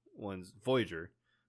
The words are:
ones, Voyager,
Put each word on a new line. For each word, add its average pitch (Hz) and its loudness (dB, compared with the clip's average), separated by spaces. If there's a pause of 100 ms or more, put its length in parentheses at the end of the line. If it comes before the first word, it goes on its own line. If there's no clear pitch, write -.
(160)
ones, 95 -8 (120)
Voyager, 95 2 (360)